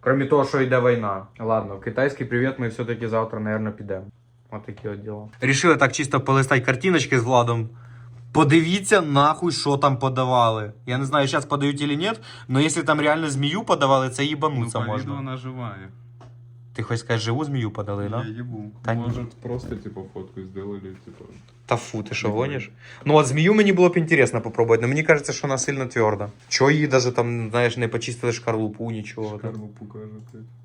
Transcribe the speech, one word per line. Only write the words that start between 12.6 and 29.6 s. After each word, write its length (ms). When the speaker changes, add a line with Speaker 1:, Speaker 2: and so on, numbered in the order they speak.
Speaker 1:
якщо 220
там 180
реально 300
змію 320
подавали, 480
це 140
їбануться 540
Speaker 2:
Ну, 80
по 60
Speaker 1:
можна. 200
Speaker 2:
виду 120
вона 120
живая. 520
Speaker 1:
Ти 100
хоч 160
скажеш, 260
живу 200
змію 260
подали, 380
да? 160
Speaker 2:
Я 100
їбу. 300
Speaker 1:
Та 120
ні. 80
Speaker 2:
Може, 220
просто, 340
типу, 280
фотку 260
зробили, 260
типу. 200
Speaker 1:
Та 100
фу, 260
ти 120
що, 140
Speaker 2:
Прикольно. 180
Speaker 1:
гониш? 240
Ну, 100
от 120
змію 280
мені 180
було 160
б 80
інтересно 440
попробувати, 420
но 60
мені 140
кажеться, 300
що 140
вона 120
сильно 280
тверда. 420
Чого 220
її 160
даже 260
там, 380
знаєш, 260
не 120
почистили 440
шкарлупу, 580
нічого 380
там? 120
Speaker 2:
Шкарлупу, 360